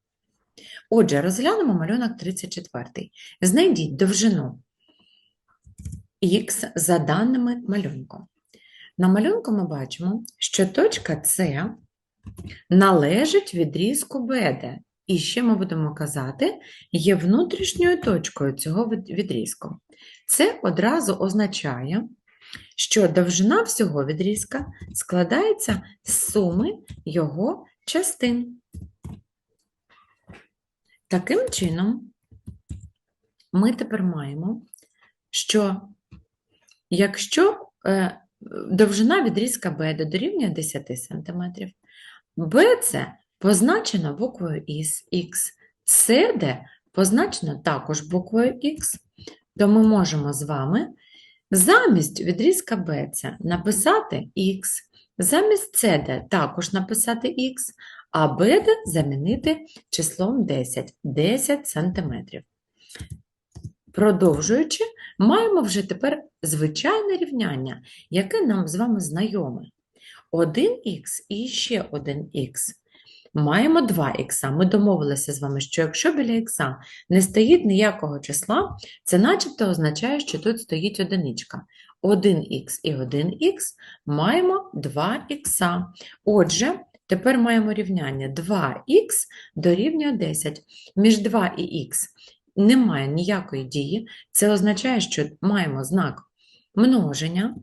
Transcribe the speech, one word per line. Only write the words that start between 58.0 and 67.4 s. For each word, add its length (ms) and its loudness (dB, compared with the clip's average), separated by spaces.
а 180 2
Б 320 4
Д 60 -2
замінити 800 -2
числом 540 -2
десять, 500 -4
десять 600 0
сантиметрів. 760 -6
Продовжуючи, 920 2
маємо 420 4
вже 280 -2
тепер 340 -4
звичайне 720 -2
рівняння, 680 -6